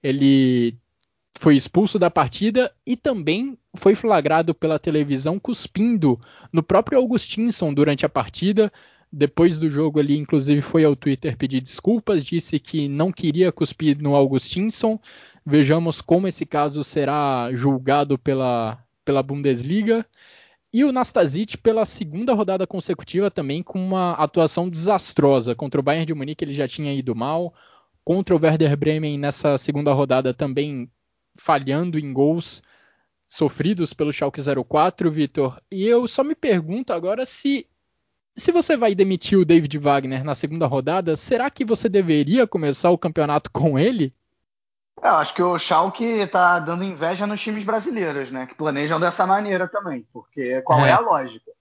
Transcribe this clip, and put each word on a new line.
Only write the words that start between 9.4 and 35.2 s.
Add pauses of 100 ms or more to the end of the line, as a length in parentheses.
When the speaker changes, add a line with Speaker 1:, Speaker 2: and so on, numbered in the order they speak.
Speaker 1:
do
jogo
ele,
inclusive,
foi
ao
Twitter
pedir
desculpas,
disse
que
não
queria
cuspir
no
Augustinsson. (460)
Vejamos
como
esse
caso
será
julgado
pela, (220)
pela
Bundesliga. (720)
E
o
Nastasic,
pela
segunda
rodada
consecutiva,
também
com
uma
atuação
desastrosa.
Contra
o
Bayern
de
Munique
ele
já
tinha
ido
mal. (500)
Contra
o
Werder
Bremen,
nessa
segunda
rodada,
também (460)
falhando
em
gols (640)
sofridos
pelo
Schalke
zero
quatro,
Vitor. (100)